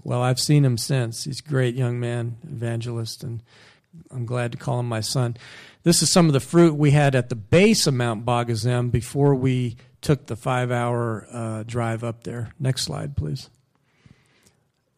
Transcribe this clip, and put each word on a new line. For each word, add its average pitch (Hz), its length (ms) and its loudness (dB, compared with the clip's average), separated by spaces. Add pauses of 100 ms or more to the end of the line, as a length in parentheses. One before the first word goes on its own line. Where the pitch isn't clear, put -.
"Well, 123 160 -2
I've 127 180 0
seen 147 240 4
him 127 140 2
since. 120 480 -4
He's 139 160 -8
a - 80 -14
great 127 260 0
young 120 240 -2
man, 120 380 -6 (120)
evangelist, 117 720 -8
and 117 220 -10 (680)
I'm 123 140 -8
glad 120 260 -4
to - 60 -12
call 123 240 -4
him 120 80 -4
my 110 100 -4
son." 120 380 -2 (460)
This 170 180 4
is 147 100 0
some 170 160 6
of 151 60 4
the 135 80 2
fruit 170 340 6
we 147 160 4
had 139 240 4
at 123 140 0
the 123 60 -6
base 175 520 4
of 143 60 2
Mount 120 320 -2
Bagazem 120 680 0
before 139 420 2
we 127 440 0 (240)
took - 260 0
the 117 80 -6
five-hour, 120 960 -2
uh, 110 320 -8
drive 113 400 -4
up 117 200 -8
there. 117 360 -10
Next 131 240 -2
slide, - 320 -8
please. 151 340 -8 (1500)